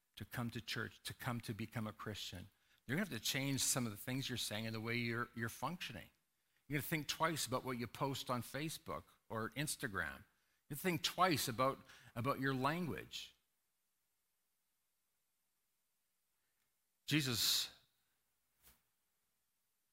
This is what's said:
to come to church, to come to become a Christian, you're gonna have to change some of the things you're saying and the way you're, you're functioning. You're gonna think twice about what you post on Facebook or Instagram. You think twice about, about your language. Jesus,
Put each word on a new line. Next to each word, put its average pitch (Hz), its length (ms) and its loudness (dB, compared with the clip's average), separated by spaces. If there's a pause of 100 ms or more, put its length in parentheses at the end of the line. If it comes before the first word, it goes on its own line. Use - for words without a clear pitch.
(160)
to - 100 -10
come 117 260 -2
to 120 100 -6
church, 107 320 -4 (120)
to - 100 -6
come 117 260 -2
to - 120 -6
become 107 340 -4
a 104 40 -4
Christian, 98 560 -8 (400)
you're 123 80 0
gonna 190 140 0
have 123 100 -4
to 107 40 -6
change 135 380 2
some 127 240 2
of 113 60 0
the 101 60 -8
things 127 320 -2
you're 123 80 -2
saying 110 300 -2
and 110 80 -2
the 113 40 -2
way 113 160 0
you're, 120 400 0
you're 117 140 -2
functioning. 127 560 -6 (640)
You're 143 100 0
gonna 131 100 0
think 156 200 0
twice 160 400 2
about 123 180 2
what 127 140 0
you 120 80 -2
post - 420 -2
on 120 140 0
Facebook 135 600 -6 (260)
or 110 280 -2
Instagram. 98 640 -2 (460)
You - 60 -4
think 175 260 0
twice 175 460 4
about, 127 320 2 (360)
about 120 240 2
your 135 140 4
language. 131 760 -2 (3750)
Jesus, 131 600 4 (2250)